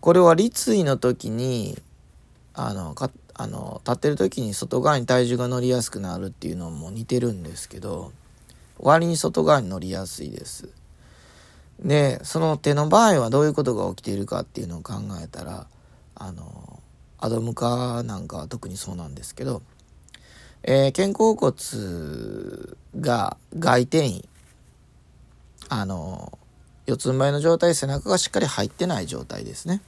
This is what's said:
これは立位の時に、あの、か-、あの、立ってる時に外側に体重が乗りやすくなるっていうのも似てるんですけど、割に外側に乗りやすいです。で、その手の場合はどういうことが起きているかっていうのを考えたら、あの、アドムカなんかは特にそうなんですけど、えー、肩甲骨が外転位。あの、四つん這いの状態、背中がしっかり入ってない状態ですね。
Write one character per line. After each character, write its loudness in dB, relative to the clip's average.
こ 6
れ 10
は 10
立 2
位 4
の 2
時 0
に、 -2
あ -6
の、 -8
か-、 -6
あ -10
の、 -10
立 -2
っ 0
て 2
る 0
時 0
に -4
外 -2
側 4
に -4
体 4
重 0
が -2
乗 -2
り 0
や 2
す -4
く -10
な -6
る -6
っ -6
て -12
い -4
う -6
の -8
も -10
似 -10
て 0
る -2
ん -10
で -12
す -14
け -16
ど、 -8
割 6
に 0
外 0
側 6
に -6
乗 -6
り -8
や -6
す -10
い -10
で -14
す。 -14
で、 4
そ -4
の 2
手 2
の 2
場 8
合 6
は 0
ど 4
う 6
い 6
う -2
こ 0
と 2
が -2
起 -10
き -14
て -4
い -2
る -4
か -4
っ -6
て -10
い -6
う -8
の -10
を -12
考 -10
え -12
た -14
ら、 -12
あ -14
の、 -18
ア -2
ド -2
ム -4
カ -2
な -8
ん -10
か -10
は -10
特 -10
に -12
そ -10
う -10
な -10
ん -14
で -14
す -14
け -10
ど、 -6
え 6
ー、 2
肩 2
甲 4
骨 2
が 0
外 4
転 2
位。 -6
あ -4
の、 -10
四 -2
つ -2
ん 0
這 4
い 0
の 0
状 4
態、 4
背 -4
中 -4
が 4
し 0
っ -8
か 0
り 0
入 -2
っ -4
て -4
な -2
い -6
状 -10
態 -12
で -14
す -12
ね。 -2